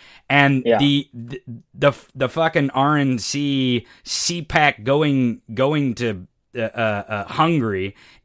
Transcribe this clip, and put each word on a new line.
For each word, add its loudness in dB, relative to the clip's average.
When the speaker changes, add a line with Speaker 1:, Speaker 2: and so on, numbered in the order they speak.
Speaker 1:
and 4
Speaker 2:
Yeah. 4
Speaker 1:
the, 2
the, -12
the, 2
the -2
fucking 0
R 2
N 2
C -2
C -4
pac 0
going, 2
going 0
to, -4
uh, -6
uh, -4
uh, -6
Hungary 0